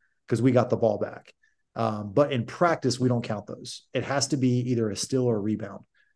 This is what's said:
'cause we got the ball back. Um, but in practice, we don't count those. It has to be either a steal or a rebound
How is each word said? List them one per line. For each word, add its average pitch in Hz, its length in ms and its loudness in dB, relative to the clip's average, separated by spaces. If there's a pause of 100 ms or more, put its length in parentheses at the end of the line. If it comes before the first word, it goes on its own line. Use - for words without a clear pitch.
(260)
'cause 120 140 0
we 127 120 4
got 117 180 4
the 110 80 2
ball 107 180 2
back. - 380 -8 (420)
Um, 107 360 -4
but 139 200 2
in 120 120 -2
practice, 156 540 0
we 127 100 2
don't 120 140 2
count 104 240 -6
those. - 480 -14
It 123 80 0
has 139 260 -2
to 156 80 0
be 123 220 2 (120)
either 113 200 0
a 98 60 -6
steal 127 300 0
or 117 100 2
a 101 40 -2
rebound 104 440 -4 (320)